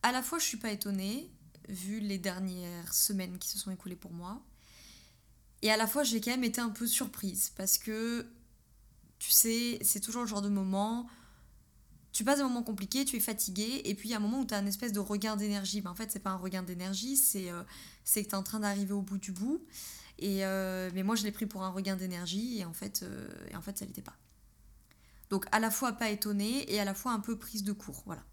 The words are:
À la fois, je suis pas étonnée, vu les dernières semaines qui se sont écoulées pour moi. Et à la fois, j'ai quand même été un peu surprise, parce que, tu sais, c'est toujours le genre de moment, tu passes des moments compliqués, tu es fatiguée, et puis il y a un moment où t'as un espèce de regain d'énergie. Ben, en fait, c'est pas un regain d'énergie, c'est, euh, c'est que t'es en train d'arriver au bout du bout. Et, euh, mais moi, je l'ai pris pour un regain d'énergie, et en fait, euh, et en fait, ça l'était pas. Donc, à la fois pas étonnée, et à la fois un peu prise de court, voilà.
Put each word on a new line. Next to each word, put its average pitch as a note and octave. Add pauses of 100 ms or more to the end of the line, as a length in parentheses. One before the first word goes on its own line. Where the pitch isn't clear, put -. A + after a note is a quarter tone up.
À B3
la B3+
fois, E4
je D#4+
suis -
pas A3
étonnée, G#3 (380)
vu G3
les G3+
dernières F3+
semaines F#3
qui -
se -
sont -
écoulées F#3
pour F3
moi. F3 (1160)
Et G#3+
à A3
la A3
fois, C#4+
j'ai A3+
quand A3+
même B3
été A#3
un A#3
peu A#3
surprise, -
parce G3
que, A3+ (920)
tu -
sais, A#3
c'est G#3
toujours A3+
le A#3
genre G3+
de G3+
moment, G3+ (1040)
tu -
passes C4+
des C#4+
moments A#3+
compliqués, A3
tu C4+
es A3
fatiguée, G#3+
et G3
puis G#3+
il A#3+
y -
a A3
un -
moment G#3+
où C4+
t'as G#3
un G3
espèce G3+
de G#3
regain G#3
d'énergie. G3+
Ben, F#3
en F3
fait, A3
c'est G3
pas G3+
un F#3+
regain F#3
d'énergie, F#3+
c'est, F#3+
euh, F3 (400)
c'est -
que G#3
t'es G3
en G3
train G#3+
d'arriver G3+
au G3+
bout G3
du G3
bout. A#3+ (520)
Et, F#3+
euh, F#3+
mais F#3+
moi, G#3+
je G#3
l'ai G#3
pris G#3+
pour G3
un F#3+
regain F#3+
d'énergie, F#3
et F#3+
en E3+
fait, G3
euh, - (220)
et -
en E3+
fait, G3
ça -
l'était -
pas. - (1120)
Donc, G3
à G#3+
la A3
fois B3
pas A3
étonnée, G#3
et G#3
à G3+
la G3
fois B3
un A3
peu A3+
prise G#3+
de G#3
court, G3+
voilà. E3